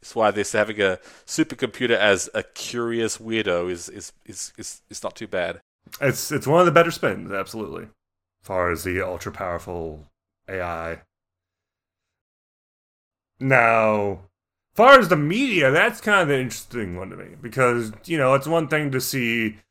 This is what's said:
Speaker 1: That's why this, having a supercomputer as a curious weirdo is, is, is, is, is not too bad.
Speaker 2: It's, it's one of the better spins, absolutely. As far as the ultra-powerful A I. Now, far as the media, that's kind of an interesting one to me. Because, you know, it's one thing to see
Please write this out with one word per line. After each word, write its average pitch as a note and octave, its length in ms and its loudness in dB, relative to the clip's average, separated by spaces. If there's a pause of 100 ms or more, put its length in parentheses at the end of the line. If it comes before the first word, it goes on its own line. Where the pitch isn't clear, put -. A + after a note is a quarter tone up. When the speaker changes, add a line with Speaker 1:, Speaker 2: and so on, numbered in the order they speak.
Speaker 1:
That's - 160 -12
why A2 160 4
this, G2+ 200 -2
having G#2 280 0
a F#2+ 180 2 (280)
supercomputer B2+ 680 -2
as G2 380 4
a G#2 80 -2
curious A#2 760 -6
weirdo G2+ 520 -2
is, F2 180 -8
is, - 240 -16 (140)
is, - 320 -14
is, - 220 -16 (100)
is - 120 -16
not - 120 -8
too A2 140 -14
bad. F2 320 -4 (400)
Speaker 2:
It's, C#3 320 -2
it's C#3+ 140 -4
one D3+ 140 4
of F3+ 60 8
the E3+ 60 2
better E3 180 4
spins, G2 400 -4
absolutely. G2 540 -8
As - 640 -20
far F2+ 260 -2
as D#2+ 120 -6
the F2+ 160 -2
ultra-powerful F2 1080 -8 (400)
A F#2+ 120 -8
I. E2 420 -8 (2500)
Now, A2 800 2 (540)
far C4 240 10
as G3+ 100 4
the F3 80 4
media, E3 540 2
that's G3+ 300 2
kind G3+ 220 4
of D3+ 80 0
an C3+ 100 2
interesting A2+ 560 -8
one F#2 140 -12
to F2+ 60 -16
me. F#2 240 -18
Because, A#2+ 520 0 (120)
you E3 140 -4
know, C3 160 4
it's C#3 120 0
one D#3+ 220 0
thing D3+ 240 -2
to C3 80 -2
see A#2 580 -2 (120)